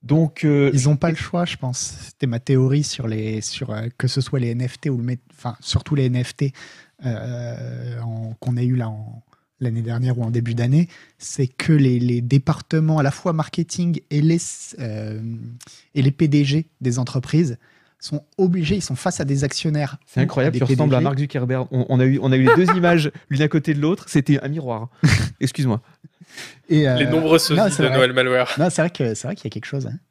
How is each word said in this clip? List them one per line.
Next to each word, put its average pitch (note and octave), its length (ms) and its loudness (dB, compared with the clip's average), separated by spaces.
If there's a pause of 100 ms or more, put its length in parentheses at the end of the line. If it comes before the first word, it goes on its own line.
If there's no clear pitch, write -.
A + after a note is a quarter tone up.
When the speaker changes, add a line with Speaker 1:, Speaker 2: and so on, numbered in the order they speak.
Speaker 1:
Donc, D#3 440 0
euh, C#3+ 280 4
Speaker 2:
Ils C3 140 2
ont D3 80 4
pas E3 140 0
Speaker 1:
et - 20 0
Speaker 2:
le D#3+ 60 -4
choix, F3 280 -4
je - 120 -8
pense. B2+ 220 -6
C'était - 480 -8
ma A#2 120 -2
théorie C3+ 440 2
sur B2 240 -6
les, A2 340 -4
sur, - 300 -8
euh, A2 160 -6 (100)
que C3 100 -2
ce C3+ 140 -2
soit C3+ 180 -2
les A#2 120 -2
N A#2+ 160 -4
F - 120 -10
T D3+ 100 -4
ou C3 80 -2
le A#2 60 -4
mét-, B2 160 -4 (120)
enfin, - 280 -12
surtout - 360 -4
les C3+ 100 2
N B2 180 0
F - 120 -10
T, C#3 180 -2 (520)
euh, A#2+ 960 -8
en, A2+ 380 -8
qu'on B2 180 -4
a A#2+ 60 0
eu B2+ 120 2
là A#2 140 -2
en, A2 340 -14 (360)
l'année A#2 220 -2
dernière A#2+ 360 -2
ou B2 60 -2
en A2+ 80 -2
début A#2 240 -2
d'année, C3 320 2 (300)
c'est - 300 -4
que - 260 0
les, C3 260 4
les A#2+ 220 0
départements D#3 800 0
à C#3+ 40 2
la C#3 80 2
fois F3 220 -4
marketing E3 680 -2 (100)
et D3 120 0
les, E3 180 4 (400)
euh, G#2+ 400 -8 (760)
et D3 60 2
les C3+ 100 4
P D#3 180 2
D C#3+ 160 4
G D3+ 200 0 (140)
des B2+ 180 -2
entreprises C3+ 600 0 (440)
sont D3 220 -8 (140)
obligés, F#3 400 2
ils F3+ 40 -4
sont C3+ 140 -6
face - 240 -4
à D#3+ 60 -2
des C#3 180 0
actionnaires D3 640 -2
Speaker 1:
C'est - 160 -2
Speaker 2:
ou - 20 6
Speaker 1:
incroyable, C3 320 2
Speaker 2:
à B2 60 0
des C3+ 40 2
Speaker 1:
tu B2+ 60 2
ressembles C3+ 240 4
à B2 40 4
Speaker 2:
P - 20 2
D - 20 2
G. C#3 60 2
Speaker 1:
Mark C3+ 100 -2
Zuckerberg. B2+ 520 -2
On, B2+ 180 0
on B2+ 100 4
a B2+ 60 6
eu, C3+ 160 4
on B2+ 100 2
a C3 60 4
eu C3 80 6
les A#4 100 8 (100)
deux F3+ 80 4
Speaker 2:
<laughs> F#3 40 2
Speaker 1:
images, E3+ 340 2 (180)
l'une C#3 120 0
à D3+ 80 2
côté D#3 240 0
de C#3+ 80 -2
l'autre, E3 260 -2
c'était C#3+ 340 2
un C#3 60 -8
miroir. B2 400 -6 (160)
Speaker 2:
<laughs> - 380 2
Speaker 1:
Excuse-moi. B2+ 400 -2 (880)
Speaker 2:
Et, D#3 180 4
euh, B2+ 80 2
Speaker 3:
Les C#3 120 2
nombreuses D#3+ 440 4
Speaker 2:
non, E3+ 120 4
Speaker 3:
sosies G3 120 2
Speaker 2:
c'est D#3+ 80 2
Speaker 3:
de C3+ 40 4
Speaker 2:
vrai. C3 100 2
Speaker 3:
Noël B2+ 160 4
Malware. B2+ 460 2
Speaker 2:
Non, F3 100 2
c'est E3 120 -2
vrai E3+ 100 2
que, A#2 220 -2
c'est A2+ 140 -8
vrai F3+ 80 -6
qu'il - 100 -16
y - 20 -6
a - 40 -6
quelque G#2+ 140 -12
chose, C3+ 220 -8
hein. B2 120 -10 (120)